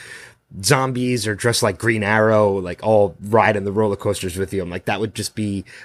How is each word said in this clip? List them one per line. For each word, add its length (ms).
zombies 640
or 80
dressed 280
like 160
Green 240
Arrow, 520
like, 280
all 380
riding 440
the 80
roller 240
coasters 400
with 160
you." 100
I'm 80
like, 160
"That 140
would 140
just 200
be 300